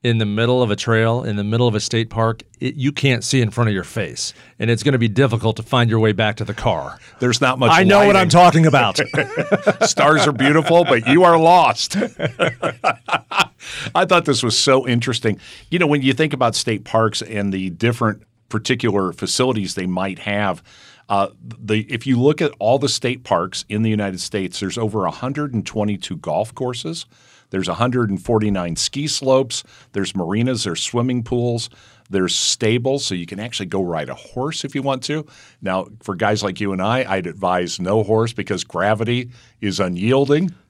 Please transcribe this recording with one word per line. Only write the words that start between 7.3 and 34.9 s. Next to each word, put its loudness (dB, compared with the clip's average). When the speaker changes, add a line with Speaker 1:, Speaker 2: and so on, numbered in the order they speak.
Speaker 2:
not 2
much 4
Speaker 1:
I 6
know 6
what 6
Speaker 2:
lighting. 6
Speaker 1:
I'm 2
talking 8
about. 4
Speaker 2:
<laughs> 0
Stars 4
are 2
beautiful, 4
but 2
you 6
are 8
lost. 4
<laughs> -4
I 4
thought 2
this 0
was 0
so 4
interesting. 0
You 0
know, 2
when 2
you 2
think 0
about 0
state -4
parks 0
and -4
the -4
different -2
particular -2
facilities -2
they -4
might -6
have, -4
uh, 0
the, -4
if -8
you 2
look 2
at 0
all 2
the 0
state -4
parks -2
in -2
the 2
United -2
States, -6
there's -6
over -2
a 0
hundred -8
and -4
twenty-two -6
golf -4
courses. -8
There's -4
a -4
hundred 0
and -4
forty-nine 0
ski -6
slopes. 0
There's -4
marinas. -2
There's -4
swimming -2
pools. -4
There's 0
stables, 0
so -4
you -6
can -12
actually -8
go -2
ride -4
a -10
horse -10
if -12
you -4
want -4